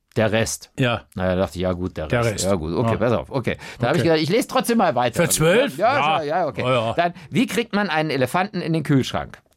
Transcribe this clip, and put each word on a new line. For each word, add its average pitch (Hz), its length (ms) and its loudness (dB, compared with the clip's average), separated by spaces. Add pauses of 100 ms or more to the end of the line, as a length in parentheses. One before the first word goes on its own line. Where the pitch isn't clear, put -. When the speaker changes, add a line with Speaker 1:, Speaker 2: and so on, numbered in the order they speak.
(180)
Speaker 1:
Der 107 160 2
Rest. - 440 -2
Speaker 2:
Ja. 120 260 0 (120)
Speaker 1:
Na 92 140 -2
ja, 92 80 2
dachte 95 200 0
ich, 87 40 -4
ja 92 100 0
gut, 90 240 -4
der 78 100 -6
Rest. - 80 -10
Speaker 2:
Der 120 120 2
Rest. 101 200 -2
Speaker 1:
Ja 98 100 2
gut, 82 200 -4
okay, 113 180 0
Speaker 2:
Ja. 104 40 0
Speaker 1:
pass 113 160 0
auf, 73 180 -2
okay. 117 240 -4 (240)
Da 120 80 0
hab 143 80 2
ich 160 60 0
Speaker 2:
Okay. 165 80 2
Speaker 1:
gedacht, 160 140 4
ich 143 60 -2
lese 220 200 0
trotzdem 233 280 0
mal 180 160 2
weiter. 123 300 0
Speaker 2:
Für 156 60 0
zwölf? 175 480 2
Speaker 1:
Ja, 226 180 2
Speaker 2:
Ja. 156 280 2
Speaker 1:
ja, - 0 - (180)
ja, 165 60 0
okay. 123 160 -6
Speaker 2:
Ja, 127 100 2 (140)
ja. 113 80 0
Speaker 1:
Dann, 170 180 0 (160)
wie 208 180 0
kriegt 233 260 -4
man 202 160 0
einen 156 200 0
Elefanten 175 520 0
in 160 120 -2
den 160 100 0
Kühlschrank? 113 560 0 (180)